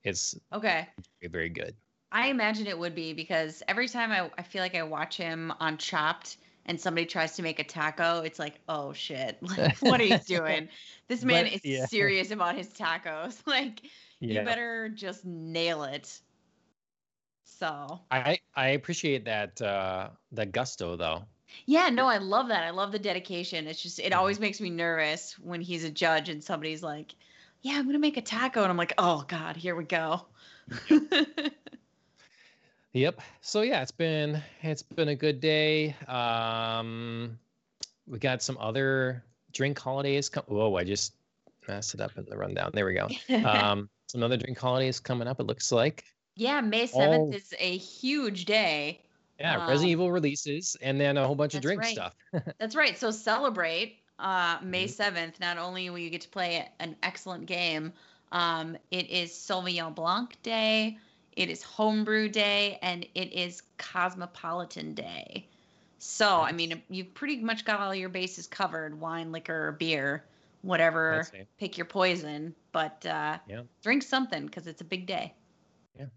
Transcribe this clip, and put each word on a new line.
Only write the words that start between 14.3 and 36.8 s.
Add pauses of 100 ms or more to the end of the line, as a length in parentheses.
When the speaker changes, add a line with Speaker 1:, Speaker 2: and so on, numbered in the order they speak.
Speaker 1:
Yeah.
Speaker 2:
better
just
nail
it." (1200)
So. (120)
Speaker 1:
I, (160)
I
appreciate
that,
uh, (240)
that
gusto,
though. (420)
Speaker 2:
Yeah,
no,
I
love
that.
I
love
the
dedication.
It's
just,
it
Speaker 1:
Mm-hmm.
Speaker 2:
always
makes
me
nervous
when
he's
a
judge
and
somebody's
like, (480)
"Yeah,
I'm
gonna
make
a
taco."
And
I'm
like,
"Oh,
God,
here
we
go."
<laughs> (2000)
Speaker 1:
Yep.
Yep. (200)
So,
yeah,
it's
been, (220)
it's
been
a
good
day. (120)
Um, (720)